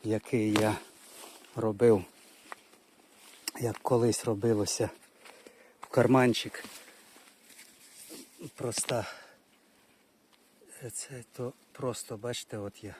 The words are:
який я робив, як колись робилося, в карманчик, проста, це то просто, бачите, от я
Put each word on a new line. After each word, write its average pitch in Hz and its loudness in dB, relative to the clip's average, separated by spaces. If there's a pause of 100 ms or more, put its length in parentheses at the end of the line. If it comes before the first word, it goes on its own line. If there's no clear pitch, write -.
який 107 0
я 104 2 (800)
робив, 107 4 (1600)
як 113 -2
колись 117 2
робилося, 107 0 (920)
в - -14
карманчик, 123 4 (1900)
проста, - -4 (1800)
це 123 -14
то 123 -8 (200)
просто, 120 -8
бачите, 117 -8
от 101 -10
я 98 -12